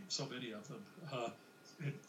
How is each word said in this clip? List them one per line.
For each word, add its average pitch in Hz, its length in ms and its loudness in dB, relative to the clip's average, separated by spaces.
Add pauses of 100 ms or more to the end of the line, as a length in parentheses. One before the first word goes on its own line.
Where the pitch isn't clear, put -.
so 143 200 4
many 123 240 0
of 104 180 -4
them, 107 120 -4 (300)
uh, 113 180 6 (540)
and, 143 100 6 (160)